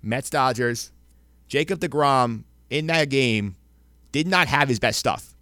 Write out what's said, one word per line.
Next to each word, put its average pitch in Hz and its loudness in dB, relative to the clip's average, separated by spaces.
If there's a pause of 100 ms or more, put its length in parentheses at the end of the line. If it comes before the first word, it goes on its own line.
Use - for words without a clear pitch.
Mets-Dodgers. 123 -2 (560)
Jacob 160 -2
deGrom, 135 2 (260)
in 151 -4
that 160 0
game, 113 0 (560)
did 160 -2
not 180 4
have 143 2
his 120 0
best 110 0
stuff. - -4